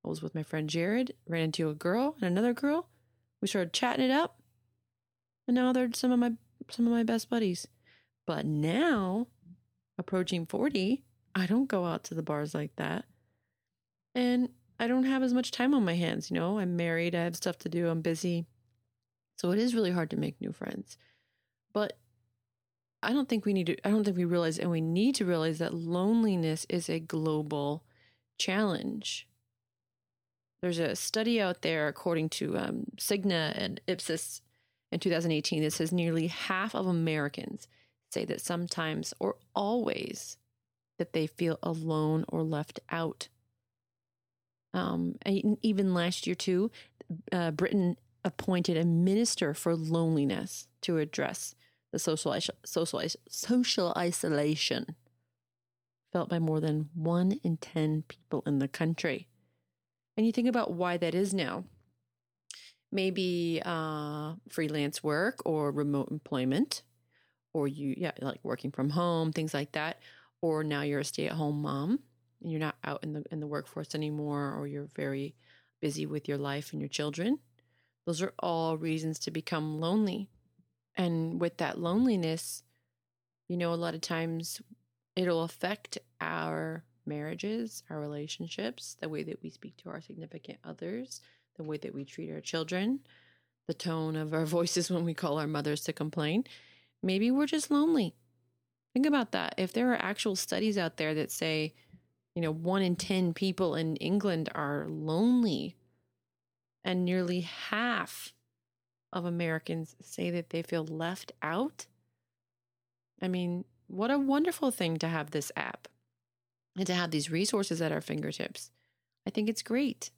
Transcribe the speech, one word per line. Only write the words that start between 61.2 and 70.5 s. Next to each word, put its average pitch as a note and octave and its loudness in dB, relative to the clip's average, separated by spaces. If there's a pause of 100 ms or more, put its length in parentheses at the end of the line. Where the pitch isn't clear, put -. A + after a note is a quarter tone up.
now. F3+ -2 (1200)
Maybe, F3+ 0
uh, D#3 -4 (140)
freelance D3+ -2
work D#3 0
or D3+ 2
remote C#3+ 0
employment, C#3+ 0 (720)
or C#3+ 0
you, C#3 -4
yeah, E3+ -2 (100)
like, C3 -4
working - -4
from C#3 0
home, E3 2
things D#3 -2
like D3 -4
that. D#3 -2 (420)
Or D#3 2